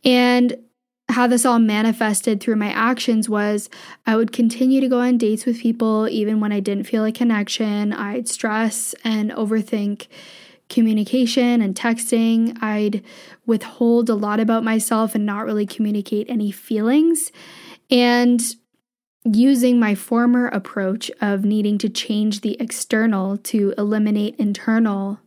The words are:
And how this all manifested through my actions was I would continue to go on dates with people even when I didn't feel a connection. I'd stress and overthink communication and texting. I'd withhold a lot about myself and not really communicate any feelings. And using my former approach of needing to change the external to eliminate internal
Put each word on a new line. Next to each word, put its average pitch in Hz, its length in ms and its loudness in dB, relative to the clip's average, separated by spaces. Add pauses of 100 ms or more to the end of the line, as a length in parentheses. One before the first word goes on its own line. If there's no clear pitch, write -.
And 247 520 4 (520)
how 247 200 2
this 240 180 2
all 233 140 4
manifested 214 800 0
through 226 160 0
my 208 140 -2
actions 226 580 0
was 208 420 -2 (360)
I 220 100 2
would 226 160 0
continue 254 480 2
to 262 80 0
go 247 120 2
on 247 180 2
dates 220 280 0
with 233 140 -2
people 220 480 0
even 214 320 -2
when 208 100 -2
I 208 80 -2
didn't 202 260 -4
feel 220 200 -2
a 220 80 -2
connection. 208 800 -2
I'd 214 360 -8
stress 220 640 -4 (120)
and 214 260 -2
overthink 208 760 -4 (600)
communication 233 960 2
and 190 140 -2
texting. 226 840 0
I'd 214 440 -2 (420)
withhold 233 640 2
a 220 60 2
lot 208 240 -2
about 226 240 2
myself 220 500 0
and 208 100 0
not 208 200 -4
really 214 200 -2
communicate 208 640 -4
any 208 220 -2
feelings. 277 800 0 (580)
And 240 560 4 (800)
using 247 540 4
my 214 160 2
former 240 540 0
approach 196 600 -4 (100)
of 202 240 0
needing 208 340 0
to 208 100 -2
change 214 520 -4
the 208 200 -4
external 214 800 -2
to 202 400 -2
eliminate 208 600 0
internal 208 880 -2